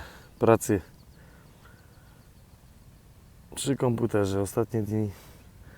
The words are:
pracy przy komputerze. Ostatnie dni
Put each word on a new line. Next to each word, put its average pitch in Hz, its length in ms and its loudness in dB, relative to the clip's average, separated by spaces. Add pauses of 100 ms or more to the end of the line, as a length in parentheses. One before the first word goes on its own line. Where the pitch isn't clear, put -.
(400)
pracy 110 420 4 (2750)
przy 139 200 -2
komputerze. 107 640 0
Ostatnie 110 420 -2
dni 104 280 -2 (680)